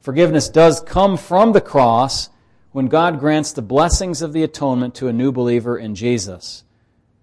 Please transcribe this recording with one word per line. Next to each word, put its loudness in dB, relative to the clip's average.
Forgiveness 0
does 4
come 0
from 2
the 4
cross 0
when -2
God 0
grants 0
the -8
blessings 0
of -6
the -2
atonement -2
to -4
a -2
new 0
believer 0
in -10
Jesus. -6